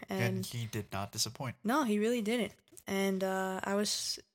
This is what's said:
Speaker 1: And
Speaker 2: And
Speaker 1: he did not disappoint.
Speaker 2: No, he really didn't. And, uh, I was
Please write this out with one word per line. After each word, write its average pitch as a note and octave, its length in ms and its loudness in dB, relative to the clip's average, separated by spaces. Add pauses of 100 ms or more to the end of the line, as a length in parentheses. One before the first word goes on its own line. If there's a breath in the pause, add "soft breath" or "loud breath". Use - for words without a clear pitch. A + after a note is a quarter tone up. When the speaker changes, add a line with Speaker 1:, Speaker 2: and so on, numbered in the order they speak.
Speaker 1:
And F#3+ 120 0
Speaker 2:
And F#3 240 2
Speaker 1:
he A#2+ 200 -4
did G#2+ 260 -4
not G2 220 -4
disappoint. A2+ 500 -2
Speaker 2:
No, C4+ 200 2
he G#3+ 160 2
really A#3 220 2
didn't. G#3+ 300 0 (340)
And, G3 380 2
uh, F#3+ 400 0
I G3 120 0
was - 440 0 (160)